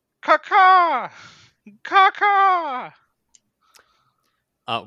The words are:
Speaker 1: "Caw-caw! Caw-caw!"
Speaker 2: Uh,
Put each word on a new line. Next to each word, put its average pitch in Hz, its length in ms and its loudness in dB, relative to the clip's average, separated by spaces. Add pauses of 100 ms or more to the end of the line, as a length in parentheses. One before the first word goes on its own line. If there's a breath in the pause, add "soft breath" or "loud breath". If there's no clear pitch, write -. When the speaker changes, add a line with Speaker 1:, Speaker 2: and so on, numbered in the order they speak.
(220)
Speaker 1:
"Caw-caw! 349 880 0 (720 loud breath)
Caw-caw!" 381 1040 0 (1800 soft breath)
Speaker 2:
Uh, 117 200 -8